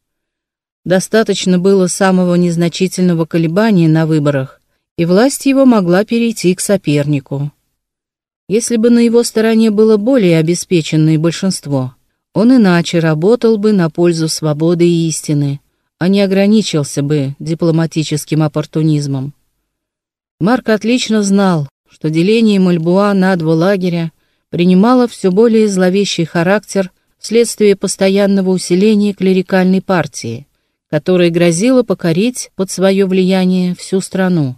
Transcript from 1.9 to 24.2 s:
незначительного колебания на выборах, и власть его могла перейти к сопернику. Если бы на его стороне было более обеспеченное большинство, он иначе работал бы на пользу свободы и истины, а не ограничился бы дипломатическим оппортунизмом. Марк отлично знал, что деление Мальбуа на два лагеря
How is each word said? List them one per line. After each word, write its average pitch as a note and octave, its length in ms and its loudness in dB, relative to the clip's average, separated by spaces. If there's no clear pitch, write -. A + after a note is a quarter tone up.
незначительного F3 920 0
колебания E3+ 640 0
на D#3+ 160 2
выборах, C#3+ 560 -2
и E3+ 80 -4
власть G3+ 420 0
его C4+ 200 2
могла G3+ 400 2
перейти A3+ 500 -2
к - 60 -12
сопернику. D3 920 -2
Если A#3 300 -2
бы A3+ 120 2
на A#3 100 4
его A#3 240 2
стороне A3+ 460 0
было A3 280 2
более G#3 400 2
обеспеченное D#3+ 800 0
большинство, D3+ 720 -4
он A#3+ 220 2
иначе F3 440 2
работал G3 580 0
бы G#3+ 160 0
на F3 160 0
пользу E3 400 0
свободы D#3+ 580 0
и E3 220 0
истины, C#3+ 500 -4
а E3 80 -2
не G3 140 2
ограничился G3 840 0
бы C#3+ 340 -2
дипломатическим D#3+ 1040 -4
оппортунизмом. D3 920 -4
Марк A#3+ 300 -2
отлично A3 520 -2
знал, F#3+ 460 0
что - 200 -6
деление G3+ 520 2
Мальбуа F3+ 520 0
на F#3+ 220 2
два E3 200 0
лагеря E3+ 580 -2